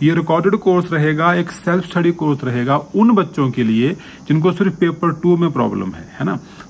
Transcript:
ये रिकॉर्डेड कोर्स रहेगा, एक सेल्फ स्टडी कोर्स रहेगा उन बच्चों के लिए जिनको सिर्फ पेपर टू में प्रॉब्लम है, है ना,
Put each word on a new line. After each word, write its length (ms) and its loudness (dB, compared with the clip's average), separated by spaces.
ये 120 4
रिकॉर्डेड 420 2
कोर्स 360 0
रहेगा, 400 0
एक 180 -2
सेल्फ 340 -2
स्टडी 260 0
कोर्स 320 -2
रहेगा 340 -2
उन 200 4
बच्चों 360 0
के 120 -2
लिए 320 2
जिनको 240 2
सिर्फ 280 -2
पेपर 440 0
टू 140 4
में 140 0
प्रॉब्लम 400 -2
है, 160 -16
है 60 -4
ना, 140 -4